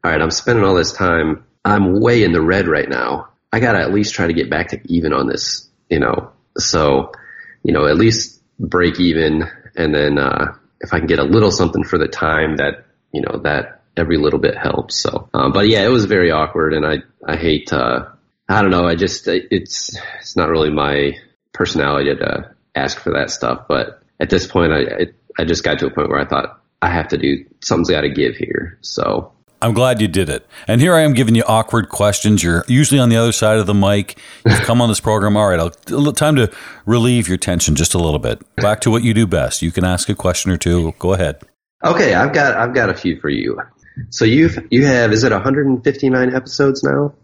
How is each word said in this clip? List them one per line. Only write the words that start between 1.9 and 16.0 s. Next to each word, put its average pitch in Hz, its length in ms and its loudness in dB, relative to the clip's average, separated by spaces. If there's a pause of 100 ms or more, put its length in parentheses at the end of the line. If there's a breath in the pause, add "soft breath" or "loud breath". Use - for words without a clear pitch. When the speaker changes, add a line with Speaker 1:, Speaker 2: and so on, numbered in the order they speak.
Speaker 1:
way 120 240 4
in 87 80 2
the 82 100 2
red 90 280 0
right 76 180 0
now. 64 400 -6 (240)
I 110 80 0
gotta 113 200 2
at 73 140 0
least 104 200 0
try 87 140 -2
to 82 60 0
get 82 160 -2
back 80 200 -4
to - 160 -8
even 82 280 0
on 65 140 0
this," - 420 -6 (200)
you 78 100 0
know? - 320 -2 (260)
So, 71 540 0 (520 loud breath)
you 76 100 0
know, 76 120 2
at 76 120 4
least 113 440 0 (180)
break 87 400 -2
even. 80 440 2 (320 loud breath)
And 78 180 0
then, 73 240 0
uh, 71 360 -2 (280)
if - 120 -8
I 80 60 0
can 80 80 -4
get 78 120 2
a 71 40 0
little 98 280 4
something 87 320 0
for - 140 -2
the 78 100 0
time 78 500 -2
that, 71 280 -4 (260)
you 76 100 -6
know, - 220 -6
that - 380 -4 (160)
every 82 200 0
little 76 220 0
bit - 180 -2
helps. - 380 -6
So, - 380 -6
um, 67 180 0
but 101 160 2
yeah, 107 180 2
it 113 40 2
was 117 160 2